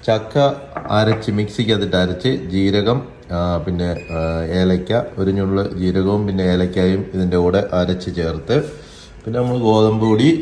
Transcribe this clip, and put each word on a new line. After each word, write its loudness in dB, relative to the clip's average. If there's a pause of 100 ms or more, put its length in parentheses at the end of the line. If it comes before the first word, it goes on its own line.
ചക്ക 0 (600)
അരച്ച്, 2
മിക്സിക്കകത്തിട്ട് 0
അരച്ച്, 0 (240)
ജീരകം, 2 (380)
ആ, 0
പിന്നെ, -2 (280)
ആ, -2 (380)
ഏലക്ക, 2 (160)
ഒരു 0
ഞുള്ള് 0
ജീരകവും 2
പിന്നെ 0
ഏലക്കായും 0 (100)
ഇതിൻ്റെ 0
കൂടെ 2 (180)
അരച്ച് -2
ചേർത്ത്, -2 (680)
പിന്നെ -6
നമ്മൾ 0
ഗോതമ്പ് 4
പൊടി 4 (100)